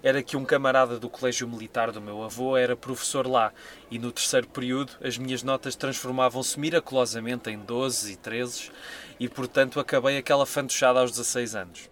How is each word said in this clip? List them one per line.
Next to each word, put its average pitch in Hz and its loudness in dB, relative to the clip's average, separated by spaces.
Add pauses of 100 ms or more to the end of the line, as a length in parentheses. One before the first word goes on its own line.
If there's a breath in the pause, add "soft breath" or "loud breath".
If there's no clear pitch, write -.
era 135 4
que 135 -6
um 135 -2
camarada 131 4
do 117 -8
colégio 123 -2
militar 113 -4
do 110 -10
meu 104 -10
avô 127 -2
era 123 4
professor 131 -4
lá 120 4 (360 loud breath)
e 120 -8
no 120 -4
terceiro - 2
período 131 -4
as 120 -6
minhas 127 -6
notas 135 -2
transformavam-se 127 0
miraculosamente 123 0
em 107 -8
doze 117 -2
e - -14
trezes 120 -6 (480 loud breath)
e, 123 0
portanto, 135 2
acabei 139 2
aquela 139 4
fantochada 131 4
aos 123 4
dezasseis 120 -2
anos. 90 -10